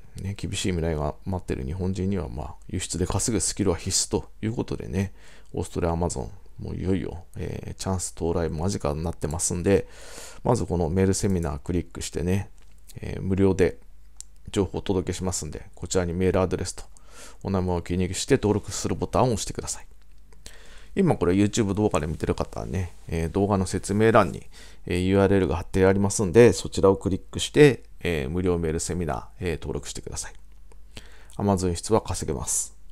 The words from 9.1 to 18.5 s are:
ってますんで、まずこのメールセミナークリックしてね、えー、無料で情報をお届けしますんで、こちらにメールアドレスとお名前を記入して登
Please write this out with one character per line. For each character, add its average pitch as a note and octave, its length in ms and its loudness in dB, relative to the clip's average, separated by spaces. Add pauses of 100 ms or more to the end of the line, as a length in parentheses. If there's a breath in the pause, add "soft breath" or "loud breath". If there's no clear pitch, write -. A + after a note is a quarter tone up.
っ - 40 -8
て - 120 -4
ま E2 120 -4
す - 160 -2
ん F2 80 -2
で、 F#2+ 240 4 (560 loud breath)
ま B2 120 4
ず F2 100 2
こ F2 120 0
の E2 120 2
メ F#2+ 160 4
ー - 20 6
ル G2 60 4
セ G#2 160 0
ミ F#2 100 2
ナ D#2 120 -2
ー D2 80 -6
ク - 140 -4
リ E2+ 80 2
ッ - 100 -8
ク - 100 -10
し - 100 -6
て - 100 -4
ね、 F#2 280 0 (500)
え - 200 -6
ー、 - 20 -8
無 F#2+ 140 0
料 F#2+ 200 6
で F2+ 220 4 (720)
情 G2+ 140 2
報 - 140 -4
を - 0 -
お - 20 -4
届 F#2 260 0
け F#2 60 -2
し F2+ 100 -8
ま F#2 80 -2
す - 140 -6
ん D2+ 60 -10
で、 - 220 -12
こ - 140 -10
ち - 100 0
ら F2+ 60 4
に E2+ 100 -2
メ F#2 160 4
ー - 40 6
ル F#2+ 80 4
ア F#2 60 4
ド F2+ 100 0
レ F#2 80 -4
ス - 80 -6
と - 100 -10 (600 loud breath)
お F#2+ 60 -4
名 F#2+ 120 2
前 F2+ 140 2
を E2+ 60 0
記 F2 160 -2
入 F#2 160 0
し - 120 -4
て C#3 100 4
登 G#2 200 4